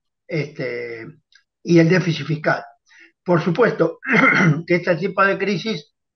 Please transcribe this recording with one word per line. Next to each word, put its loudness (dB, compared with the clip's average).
este, -8
y 4
el 6
déficit 0
fiscal. -4
Por 2
supuesto 0
<clears throat> 2
que 0
este 0
tipo -2
de 0
crisis -6